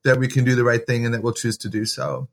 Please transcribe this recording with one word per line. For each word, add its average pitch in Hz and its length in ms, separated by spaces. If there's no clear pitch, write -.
that 127 160
we 131 80
can 131 160
do 127 100
the 123 120
right 117 200
thing 120 200
and 117 80
that 113 100
we'll 117 100
choose 113 260
to 104 100
do 107 160
so. 127 480